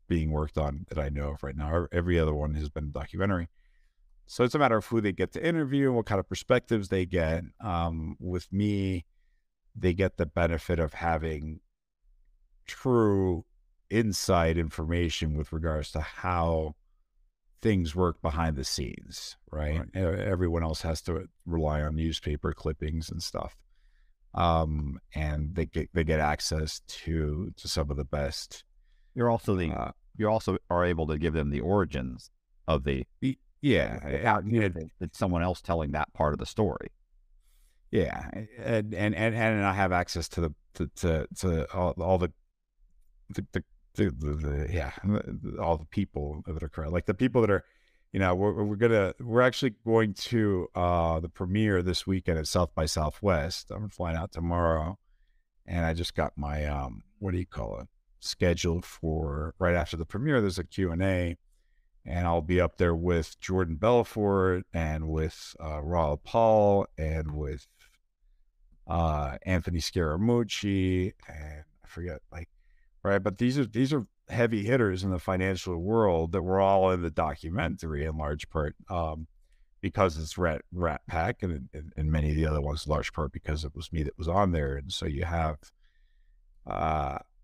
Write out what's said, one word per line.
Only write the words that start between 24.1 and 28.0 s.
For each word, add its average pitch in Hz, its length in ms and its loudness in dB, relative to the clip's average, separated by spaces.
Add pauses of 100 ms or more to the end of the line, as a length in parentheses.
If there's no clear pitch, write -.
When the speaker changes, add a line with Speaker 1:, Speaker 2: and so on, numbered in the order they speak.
Speaker 1:
Um, 78 640 2 (140)
and 76 420 -2
they 82 100 0
get, - 280 -4
they 87 120 2
get 78 160 2
access 78 640 -2
to, 80 720 -4
to - 100 -14
some 76 220 -2
of 69 80 -4
the 71 80 -4